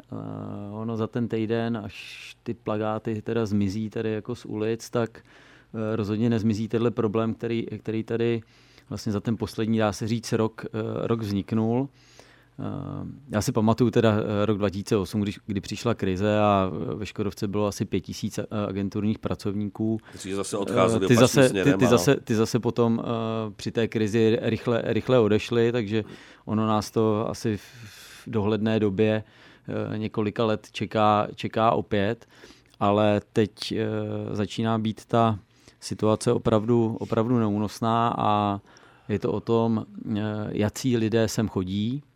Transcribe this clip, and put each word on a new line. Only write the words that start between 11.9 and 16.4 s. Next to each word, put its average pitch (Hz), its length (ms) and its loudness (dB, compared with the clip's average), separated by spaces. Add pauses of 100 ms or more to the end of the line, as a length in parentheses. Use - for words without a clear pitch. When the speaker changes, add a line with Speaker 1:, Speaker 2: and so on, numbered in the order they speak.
Speaker 1:
Eh, - 40 -10 (680)
já 107 120 0
si 131 100 -2
pamatuju 113 400 4
teda, 110 220 4 (280)
eh, 104 40 2
rok 104 120 0
dva 101 120 0
tisíce 98 280 0
osm, 101 240 -2
když, 104 240 -4
kdy 98 160 -4
přišla 110 320 -4
krize 101 460 0
a, 98 320 4 (200)